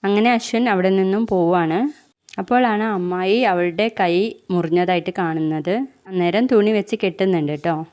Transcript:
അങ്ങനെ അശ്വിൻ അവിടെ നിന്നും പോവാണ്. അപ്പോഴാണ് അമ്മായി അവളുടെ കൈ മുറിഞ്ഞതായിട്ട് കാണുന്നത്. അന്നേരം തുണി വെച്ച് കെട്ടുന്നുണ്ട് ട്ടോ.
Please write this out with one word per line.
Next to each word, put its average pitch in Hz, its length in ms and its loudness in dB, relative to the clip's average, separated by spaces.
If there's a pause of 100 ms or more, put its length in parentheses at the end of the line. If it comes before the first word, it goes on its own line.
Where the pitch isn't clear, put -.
അങ്ങനെ 208 280 2
അശ്വിൻ 233 380 0
അവിടെ 190 300 2
നിന്നും 190 280 0
പോവാണ്. 175 500 2 (640)
അപ്പോഴാണ് 220 480 0
അമ്മായി 185 560 -2
അവളുടെ 180 440 0 (120)
കൈ 175 160 2 (360)
മുറിഞ്ഞതായിട്ട് 175 680 0
കാണുന്നത്. 160 580 -2 (320)
അന്നേരം 185 400 0
തുണി 214 240 4
വെച്ച് 208 240 -2
കെട്ടുന്നുണ്ട് 180 640 0
ട്ടോ. 165 180 -2 (180)